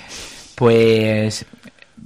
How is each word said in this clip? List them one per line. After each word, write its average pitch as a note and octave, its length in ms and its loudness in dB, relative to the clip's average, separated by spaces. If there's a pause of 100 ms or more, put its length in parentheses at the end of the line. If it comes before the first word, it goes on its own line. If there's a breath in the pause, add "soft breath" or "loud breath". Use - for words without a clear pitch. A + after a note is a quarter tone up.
(540 loud breath)
Pues, A2 920 0 (600)